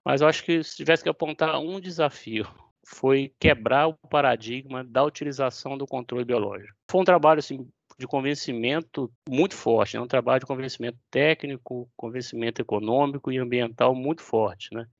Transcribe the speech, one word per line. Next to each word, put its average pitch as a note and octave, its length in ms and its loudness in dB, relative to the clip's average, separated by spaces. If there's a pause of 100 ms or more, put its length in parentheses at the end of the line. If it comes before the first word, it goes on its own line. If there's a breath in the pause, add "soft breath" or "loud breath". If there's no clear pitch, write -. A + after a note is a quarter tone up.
mas C#3 160 2
eu D3+ 80 8
acho - 160 0
que E3 180 0
se - 140 -12
tivesse D#3 260 2
que - 60 -4
apontar D#3 500 -2
um F3 220 -6
desafio, D3 680 -4 (380)
foi C3+ 560 0
quebrar C3+ 480 4
o D#3+ 60 -4
paradigma C3 880 -2
da B2+ 180 0
utilização C#3 760 -4
do C#3 80 -8
controle B2 380 -6
biológico. G#2 520 -4 (140)
Foi F#3 100 2
um F#3 40 4
trabalho, D#3+ 340 6
assim, C3 280 -8 (340)
de B2+ 60 -10
convencimento C#3 1040 -2 (160)
muito D3 260 2
forte, A2 400 2
né? A#2 60 -4
Um A#2+ 60 -6
trabalho B2+ 340 2
de C3 60 -14
convencimento B2 520 -8 (120)
técnico, C3+ 840 -2
convencimento A#2 680 -6
econômico C3 680 0
e C3 60 -2
ambiental B2 580 2
muito C#3 280 -6
forte, G#2 500 -2
né? A2+ 140 -10 (140)